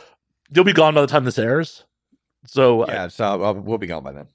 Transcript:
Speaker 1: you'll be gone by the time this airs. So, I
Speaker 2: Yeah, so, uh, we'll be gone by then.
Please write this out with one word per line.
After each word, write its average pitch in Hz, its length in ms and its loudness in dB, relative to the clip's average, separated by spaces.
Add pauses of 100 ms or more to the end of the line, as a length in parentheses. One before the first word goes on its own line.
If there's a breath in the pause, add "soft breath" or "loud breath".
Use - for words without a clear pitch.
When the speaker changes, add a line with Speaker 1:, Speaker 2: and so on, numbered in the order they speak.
(540 loud breath)
Speaker 1:
you'll 180 100 4
be 196 80 4
gone 156 220 4
by 151 60 4
the 139 80 2
time 139 160 0
this 123 140 -4
airs. 131 460 -4 (640)
So, 123 380 2
I - 80 -6
Speaker 2:
Yeah, 92 160 -8
so, 98 360 -4
uh, 104 100 0
we'll 101 240 -6
be 95 100 -10
gone 80 160 -10
by 69 80 -14
then. 71 220 -20